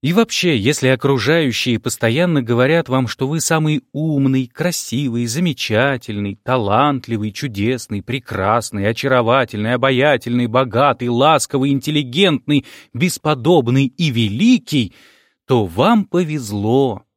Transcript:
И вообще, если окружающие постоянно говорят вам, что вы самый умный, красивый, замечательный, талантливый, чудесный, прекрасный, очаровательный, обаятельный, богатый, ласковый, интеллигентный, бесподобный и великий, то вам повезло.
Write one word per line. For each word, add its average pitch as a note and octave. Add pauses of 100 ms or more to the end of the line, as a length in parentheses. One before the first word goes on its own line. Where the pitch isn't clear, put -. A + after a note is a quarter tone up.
И D3+
вообще, F3+
если B2+
окружающие C3
постоянно C#3+
говорят B2+
вам, B2+
что -
вы D3+
самый D#3 (100)
умный, C#3
красивый, A#2+
замечательный, A#2
талантливый, A#2
чудесный, A2
прекрасный, G#2+
очаровательный, A#2+
обаятельный, B2
богатый, B2
ласковый, C3+
интеллигентный, D3 (280)
бесподобный C#3
и D#3
великий, A#2+ (520)
то A#2
вам E3+
повезло. B2 (120)